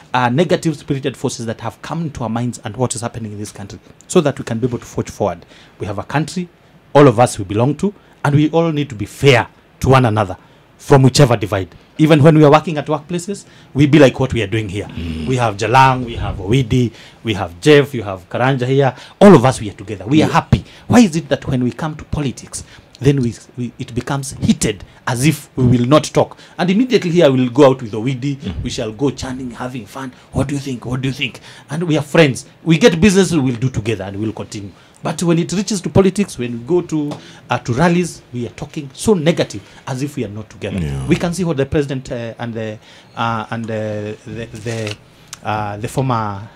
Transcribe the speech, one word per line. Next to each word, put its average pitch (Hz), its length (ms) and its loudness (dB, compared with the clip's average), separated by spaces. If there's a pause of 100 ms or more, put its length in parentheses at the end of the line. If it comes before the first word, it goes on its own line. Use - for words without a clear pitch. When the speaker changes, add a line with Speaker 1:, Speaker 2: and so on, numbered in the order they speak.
(120)
Speaker 1:
uh, 127 160 2
negative 160 480 0
spirited 135 400 -6
forces 123 300 -6
that 110 160 -8
have 117 180 -10
come - 220 -8
into 151 220 -8
our 113 40 -6
minds 117 340 -6
and 104 140 -10
what 123 180 -2
is 107 60 -10
happening 113 320 -10
in 101 60 -14
this 104 120 -12
country 101 280 -16 (280)
so - 140 4
that 143 180 0
we - 60 -10
can 113 140 -4
be 120 80 -2
able 120 120 -4
to - 60 -12
forge - 240 -8
forward? 87 380 -4 (320)
We 107 80 -10
have 101 120 -8
a 104 40 -8
country, 156 480 -6 (440)
all 143 140 8
of 107 100 4
us 120 200 2
we 101 80 -8
belong 117 300 0
to, 202 180 -4 (280)
and 143 120 0
we 151 160 2
all 165 200 2
need 147 200 -4
to 120 40 -10
be 101 120 -8
fair 123 400 2 (340)
to - 80 0
one 131 160 6
another 107 320 0 (400)
from 139 260 4
whichever 120 360 4
divide. 98 360 -4 (220)
Even 156 260 4
when 156 140 8
we 151 80 8
are 139 60 8
working 151 260 2
at 139 80 -6
workplaces, 170 600 -8 (260)
we 143 140 4
be 147 120 6
like 131 220 6
what 127 140 -2
we 113 80 -2
are 98 40 -2
doing 107 220 -4
here. 92 160 -8
Speaker 2:
Mm. 80 420 -8
Speaker 1:
We 131 100 -2
have 117 200 0
Jalang, 127 480 4
we 117 120 -10
have - 200 -6
Owidi, 117 560 0 (320)
we 113 80 -4
have 90 300 -6
Jeff, 143 320 6
you 113 80 -6
have 95 260 -12
Karanja 123 380 -2
here. 135 280 2 (240)
All 196 160 10
of 123 120 8
us, 131 120 2
we 104 120 -10
are - 20 -16
together. 95 340 -14
We 147 160 4
are 143 60 2
Speaker 2:
Yeah. - 60 -4
Speaker 1:
happy. 135 280 2 (240)
Why 226 140 6
is 170 160 4
it 156 140 -6
that - 160 -2
when 127 180 0
we 120 80 0
come 156 240 -8
to - 80 -18
politics, - 580 -8 (380)
then 139 200 2
we, 117 140 -2 (220)
we, 123 220 -8
it 127 160 -14
becomes 135 460 -6
heated, - 440 0 (220)
as 127 200 0
if 160 300 0
we 131 100 0
will 120 200 4
not 143 180 4
talk. - 340 -2 (200)
And 170 120 0
immediately 214 400 2
here, 160 200 6
we 131 100 2
will 127 100 0
go 139 200 6
out 131 120 -2
with 104 100 -10
Owidi. 127 440 -4
Speaker 3:
Mm-hmm. 87 260 -8
Speaker 1:
We 123 80 -6
shall 113 220 -8
go 131 180 0
chanting, 127 420 -10
having 123 340 -10
fun. 135 260 -14 (200)
"What 139 160 0
do 143 60 -4
you 139 60 -4
think? 131 260 -10
What 127 160 -4
do 131 60 -4
you 131 60 -4
think?" 127 260 -8 (300)
And 156 140 -4
we 156 140 0
are 135 40 -2
friends. 147 440 0 (180)
We 165 140 2
get 175 220 4
business, 185 320 4
we 165 80 2
will 131 160 -2
do 120 140 -2
together, 104 340 -4
and 98 140 -10
we 107 80 -4
will 104 60 -4
continue. 101 380 -12 (320)
But 156 200 -6
when 170 160 2
it 165 140 -2
reaches 196 300 -4
to 165 80 -6
politics, 190 480 0
when 120 140 -8
we 117 120 -8
go 175 180 0
to, 151 300 -6 (380)
uh, 123 80 0
to - 160 -6
rallies, 170 480 0 (100)
we 120 140 -8
are 104 40 -12
talking - 420 -14
so - 220 0
negative, 156 480 -2 (240)
as 131 160 -8
if 143 140 -8
we 123 80 -4
are 101 40 -8
not 104 220 -14
together. - 300 -8
Speaker 3:
Yeah. 69 260 -6
Speaker 1:
We 175 100 2
can 175 180 -4
see 180 100 -4
what 160 140 -2
the 135 80 0
president, 139 440 -4
uh, 117 280 -10
and 117 160 -8
the, 110 240 -8 (360)
uh, 117 360 -4
and 117 160 -8
the, 107 500 -8 (100)
the, 110 200 -12
the, 113 500 -8 (480)
uh, 107 320 -6
the 107 100 -10
former 113 680 -4